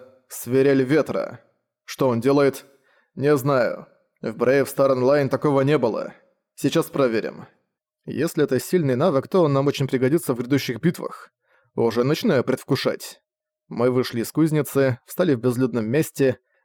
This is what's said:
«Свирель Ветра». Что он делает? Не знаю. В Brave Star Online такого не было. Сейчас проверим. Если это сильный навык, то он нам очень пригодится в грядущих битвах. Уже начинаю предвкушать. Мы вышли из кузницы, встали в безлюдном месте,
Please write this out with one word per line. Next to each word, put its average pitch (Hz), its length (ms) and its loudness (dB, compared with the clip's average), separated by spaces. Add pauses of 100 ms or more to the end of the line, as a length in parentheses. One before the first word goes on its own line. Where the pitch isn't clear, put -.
(280)
«Свирель 135 560 2
Ветра». - 580 -2 (440)
Что - 240 -2
он 117 100 0
делает? 139 460 2 (500)
Не 143 220 2
знаю. 127 500 -2 (340)
В 113 140 -8
Brave 127 300 2
Star 135 300 2
Online 135 340 2
такого 135 320 0
не 143 160 2
было. 120 360 -4 (420)
Сейчас 147 320 0
проверим. 113 580 -2 (600)
Если 151 380 -2
это 131 160 0
сильный 143 360 0
навык, 139 320 0
то 185 160 2
он 143 100 2
нам 139 140 2
очень 135 200 -2
пригодится 131 460 0
в 117 60 -4
грядущих 123 400 -2
битвах. - 520 -4 (440)
Уже 117 280 0
начинаю 147 400 0
предвкушать. - 760 -4 (460)
Мы 123 240 0
вышли 120 300 -2
из 104 100 -6
кузницы, 143 720 0
встали 175 300 0
в 113 40 -4
безлюдном 120 460 -2
месте, 135 540 0 (260)